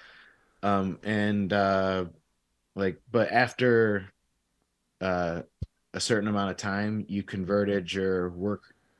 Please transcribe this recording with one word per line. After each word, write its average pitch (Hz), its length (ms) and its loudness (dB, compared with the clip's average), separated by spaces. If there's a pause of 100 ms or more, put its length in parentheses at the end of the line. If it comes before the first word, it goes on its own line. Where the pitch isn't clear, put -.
(640)
Um, 98 400 0
and, 104 500 0
uh, 95 540 2 (680)
like, 98 280 -4 (100)
but 110 180 2
after, 113 760 2 (960)
uh, 87 400 -2 (500)
a 95 80 -6
certain 107 280 0
amount 101 220 0
of 90 60 -6
time, 104 540 -2
you 196 120 -2
converted 101 720 0
your 92 380 -2
work 95 440 -6 (260)